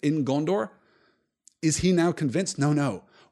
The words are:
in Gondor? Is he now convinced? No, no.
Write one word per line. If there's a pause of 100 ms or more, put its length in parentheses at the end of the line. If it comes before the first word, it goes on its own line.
in
Gondor? (920)
Is
he
now
convinced?
No,
no. (260)